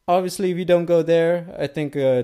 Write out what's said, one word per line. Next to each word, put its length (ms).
Obviously, 420
if 60
you 80
don't 200
go 160
there, 560
I 100
think, 280
uh, 280